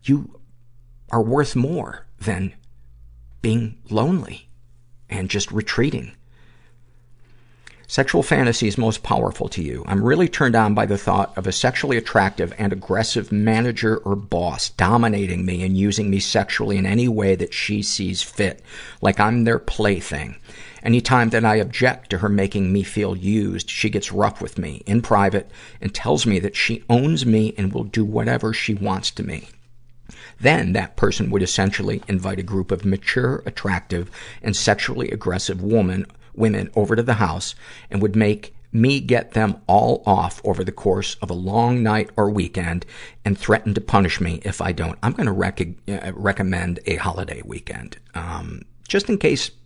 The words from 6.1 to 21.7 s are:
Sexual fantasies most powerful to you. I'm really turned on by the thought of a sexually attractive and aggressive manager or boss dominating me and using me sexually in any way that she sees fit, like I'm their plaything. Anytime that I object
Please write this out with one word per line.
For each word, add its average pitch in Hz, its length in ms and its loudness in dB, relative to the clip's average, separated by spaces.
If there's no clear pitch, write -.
Sexual - 340 2
fantasies 120 560 2
most 113 240 0
powerful - 480 -2
to - 140 -6
you. 62 240 -8
I'm 98 160 2
really 156 240 4
turned 127 280 2
on 107 200 6
by 107 100 4
the 101 120 0
thought 98 380 0
of 92 120 -4
a 95 40 -2
sexually 127 460 0
attractive 98 640 2
and 101 120 0
aggressive 98 600 -2
manager 110 640 2
or 98 180 -2
boss 90 540 -2
dominating 101 760 2
me 90 200 -2
and 92 120 2
using 101 360 2
me 98 80 4
sexually 101 580 0
in 95 80 2
any 113 220 2
way 104 260 2
that 90 180 -2
she 104 300 -4
sees 92 400 -4
fit, - 400 -2
like 101 180 2
I'm 113 240 4
their 120 140 4
plaything. 90 800 -2
Anytime 120 460 4
that 113 160 2
I 107 100 4
object 117 560 0